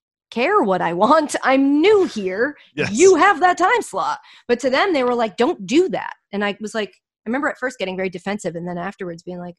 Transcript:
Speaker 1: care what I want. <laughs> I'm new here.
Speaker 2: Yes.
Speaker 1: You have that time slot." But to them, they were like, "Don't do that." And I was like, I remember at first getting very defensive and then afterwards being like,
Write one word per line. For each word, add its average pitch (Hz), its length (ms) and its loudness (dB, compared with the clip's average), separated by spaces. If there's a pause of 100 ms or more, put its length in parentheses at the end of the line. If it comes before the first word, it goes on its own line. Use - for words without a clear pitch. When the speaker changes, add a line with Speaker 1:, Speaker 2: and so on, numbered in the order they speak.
(300)
Speaker 1:
care 330 320 2
what 185 200 0
I 170 100 0
want. 262 480 2
<laughs> - 40 -6
I'm 277 360 2
new 392 240 4
here. 214 520 -4 (180)
Speaker 2:
Yes. 147 180 -2
Speaker 1:
You 349 240 6
have 349 240 4
that 359 180 2
time 415 240 2
slot." 151 360 -6 (300)
But 240 120 0
to 262 100 -2
them, 339 220 2
they 262 120 0
were 247 100 0
like, 226 220 -4
"Don't 233 300 -2
do 311 240 2
that." - 240 -6 (180)
And 202 120 -2
I 202 160 -4
was 208 140 -10
like, 208 160 -4
I - 380 -20
remember 277 200 -2
at - 100 -8
first 262 200 -6
getting 185 180 -6
very 185 140 -4
defensive 185 460 -8
and 170 120 -8
then 175 100 -8
afterwards 175 460 -10
being 180 140 -12
like, 175 200 -14